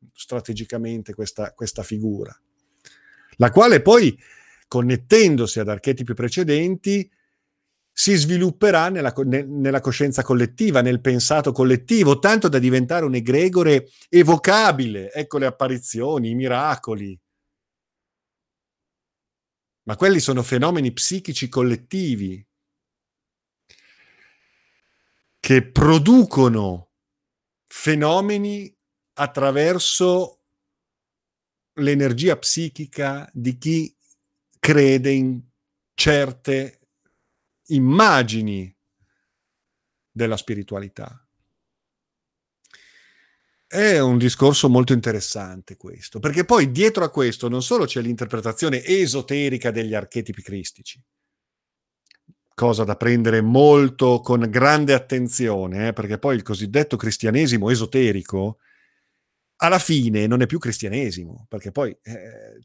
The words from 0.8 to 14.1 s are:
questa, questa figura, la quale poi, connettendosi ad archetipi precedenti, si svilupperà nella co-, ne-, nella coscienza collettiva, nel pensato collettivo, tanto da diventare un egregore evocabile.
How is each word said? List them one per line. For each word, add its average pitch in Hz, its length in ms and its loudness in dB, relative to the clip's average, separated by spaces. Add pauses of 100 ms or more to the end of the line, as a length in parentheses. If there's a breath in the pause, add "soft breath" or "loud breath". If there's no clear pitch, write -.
questa, 104 400 -10
questa 110 300 -10
figura, 107 540 -8 (1000 soft breath)
la 120 120 4
quale 202 320 6
poi, 202 400 4 (460 soft breath)
connettendosi 123 920 2
ad 101 80 -6
archetipi 120 440 -4
precedenti, 180 960 -2 (880)
si 202 180 2
svilupperà 175 760 2
nella 151 240 -4
co-, 135 100 -4
ne-, 135 220 -2
nella 139 340 -2
coscienza 135 420 -2
collettiva, 127 600 0
nel 123 180 2
pensato 135 540 0
collettivo, 135 640 2
tanto 202 300 2
da 139 100 0
diventare 127 460 0
un 131 100 -2
egregore 151 760 2 (200 soft breath)
evocabile. 156 1040 2